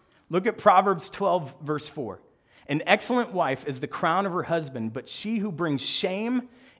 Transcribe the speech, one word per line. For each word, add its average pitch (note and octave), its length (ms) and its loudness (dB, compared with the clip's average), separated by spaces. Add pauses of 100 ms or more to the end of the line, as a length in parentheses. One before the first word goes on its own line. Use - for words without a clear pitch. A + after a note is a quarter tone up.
(300)
Look F#3+ 180 0
at - 100 -2
Proverbs F#3+ 520 6
twelve, F3 520 0
verse D3 240 -4
four. G#2+ 340 -8 (460)
"An D3 200 -2
excellent G#3+ 480 2
wife C#3+ 320 0
is C3 120 -4
the C#3+ 80 -6
crown F3+ 380 0
of F3+ 80 -2
her F#3 120 -2
husband, B2+ 500 -4
but B2+ 120 -8
she A3 300 -6
who G3 160 -2
brings D3 300 -2
shame A3+ 680 -2 (320)